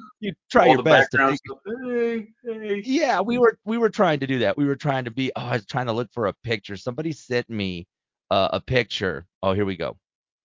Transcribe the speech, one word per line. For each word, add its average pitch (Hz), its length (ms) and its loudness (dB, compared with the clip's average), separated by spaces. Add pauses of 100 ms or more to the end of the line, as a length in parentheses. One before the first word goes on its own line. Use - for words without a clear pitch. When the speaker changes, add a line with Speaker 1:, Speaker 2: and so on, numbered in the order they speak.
(200)
Speaker 1:
you 202 140 -6 (180)
try 226 140 6
Speaker 2:
All - 20 6
Speaker 1:
your 135 100 8
Speaker 2:
the 120 60 0
Speaker 1:
best 139 300 6
to - 40 0
Speaker 2:
background 139 220 2
Speaker 1:
figure 233 880 -6 (180)
Speaker 2:
stuff. 233 80 -8
Hey, 220 220 -10
hey. 202 100 -8
Speaker 1:
Yeah, 262 360 0
we 240 180 -2
were, 233 260 4
we 220 140 -2
were 226 100 2
trying 165 300 2
to 135 80 -4
do 131 120 0
that. 101 160 2
We 147 100 0
were 139 100 0
trying 135 300 -2
to 120 60 -8
be. 131 240 -2
Oh, 120 60 -8
I 127 120 -4
was 117 120 -4
trying 127 220 -4
to 117 60 0
look 117 200 -4
for 113 140 -2
a 90 60 -2 (100)
picture. 110 340 -6
Somebody 135 340 -6
sent 120 380 -4
me, 95 380 -6 (420)
uh, 95 240 2
a 98 80 -2
picture. 98 640 -2 (160)
Oh, 95 120 2
here 101 120 0
we 95 120 -4
go. 73 200 -8 (480)